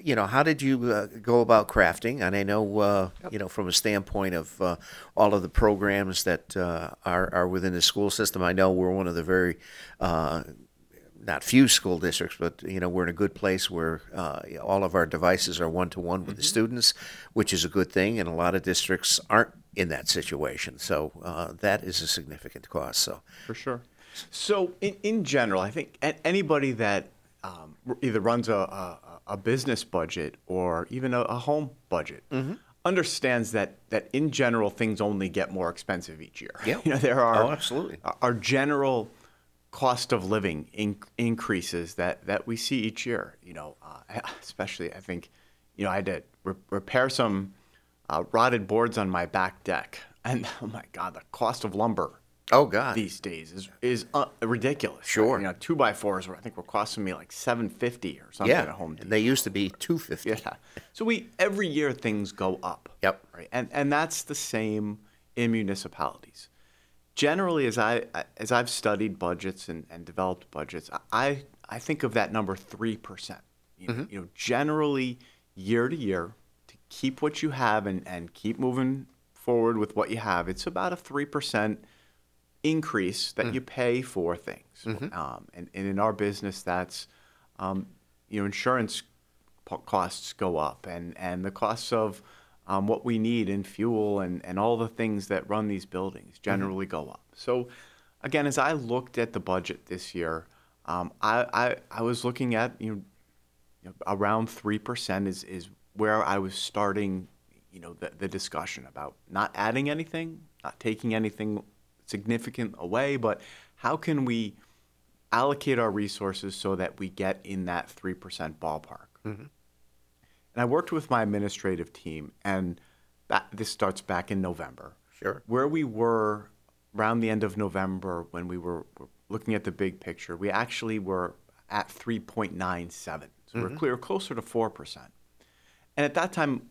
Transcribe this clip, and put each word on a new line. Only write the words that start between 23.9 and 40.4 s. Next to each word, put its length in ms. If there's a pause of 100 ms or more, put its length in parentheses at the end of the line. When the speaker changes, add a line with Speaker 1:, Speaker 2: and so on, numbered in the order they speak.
Speaker 2:
So 500
in, 220
in 220
general, 360
I 120
think 300
a-, 120 (120)
anybody 460
that, 360 (340)
um, 320 (120)
r-, 140
either 200
runs 280
a, 60
a, 440 (280)
a 100
business 460
budget 540 (100)
or 420
even 260
a, 80
a 160
home 320 (180)
budget 420
Speaker 1:
Mm-hmm. 240 (300)
Speaker 2:
understands 680
that, 220 (160)
that 220
in 180
general, 400
things 300
only 280
get 240
more 160
expensive 540
each 180
year. 140 (100)
Speaker 1:
Yeah. 160
Speaker 2:
<laughs> 40
You 80
know, 60
there 220
are 220
Speaker 1:
Oh, 80
absolutely. 540
Speaker 2:
our, 180
our 120
general 760 (600)
cost 420
of 180
living 420